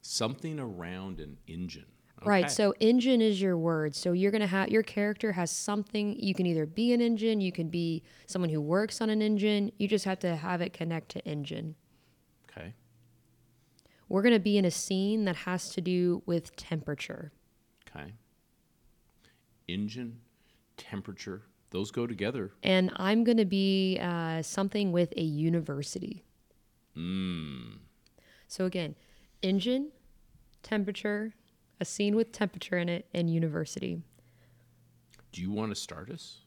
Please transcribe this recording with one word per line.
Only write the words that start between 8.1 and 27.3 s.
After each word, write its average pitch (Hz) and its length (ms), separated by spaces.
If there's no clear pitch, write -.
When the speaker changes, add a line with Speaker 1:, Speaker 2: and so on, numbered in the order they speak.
Speaker 2:
someone 180 240
who 156 120
works 185 380
on 220 100
an 214 120
engine. 208 560
You 202 100
just 202 180
have 190 140
to 175 160
have 175 240
it 170 140
connect 165 380
to - 140
engine. 156 500
Speaker 1:
Okay. 92 240
Speaker 2:
We're 190 140
gonna 233 160
be 202 180
in 196 80
a 170 60
scene 202 520
that 180 140
has 180 320
to - 120
do 180 440
with 170 320
temperature. - 720
Speaker 1:
Okay. 73 240
Engine, 113 520
temperature, 101 680
those 98 220
go 120 140
together. 107 460
Speaker 2:
And 185 360
I'm 214 260
gonna 226 220
be, 190 560
uh, 165 400
something 196 500
with 170 260
a - 60
university. 156 1000
Speaker 1:
Mm. 80 800